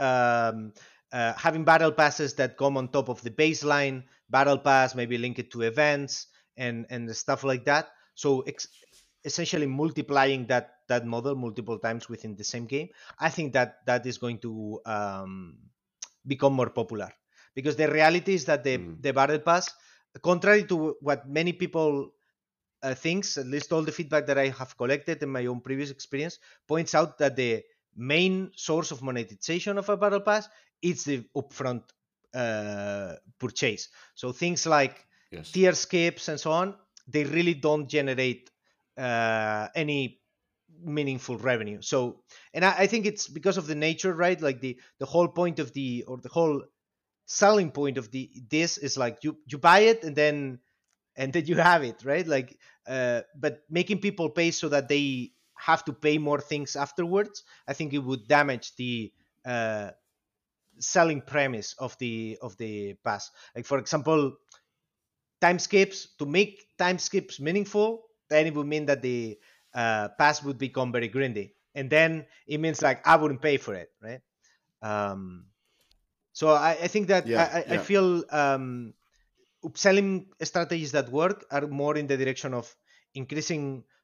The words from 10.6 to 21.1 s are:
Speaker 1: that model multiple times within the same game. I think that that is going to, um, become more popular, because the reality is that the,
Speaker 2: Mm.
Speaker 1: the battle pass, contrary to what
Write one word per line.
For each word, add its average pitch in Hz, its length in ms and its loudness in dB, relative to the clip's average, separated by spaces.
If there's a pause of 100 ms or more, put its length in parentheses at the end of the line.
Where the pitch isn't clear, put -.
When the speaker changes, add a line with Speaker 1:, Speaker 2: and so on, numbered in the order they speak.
Speaker 1:
that 123 180 0
model 117 280 -2
multiple 117 440 -6
times 113 300 -6
within 110 260 -10
the 104 100 -14
same 120 220 -8
game. 143 220 -6 (320)
I 156 80 2
think 156 240 -4
that 123 340 0
that 123 200 0
is 120 100 -6
going 117 220 -6
to, 110 480 -10
um, 98 720 -8 (680)
become 135 280 2
more 120 160 0
popular, 110 420 -6 (420)
because 143 220 -4
the 151 140 2
reality 165 440 4
is 156 120 -2
that 143 180 2
the, 131 140 0
Speaker 2:
Mm. 165 240 -12
Speaker 1:
the 139 100 0
battle 139 260 2
pass, 175 320 2 (520)
contrary 180 420 4
to 156 360 -2
what 139 280 -2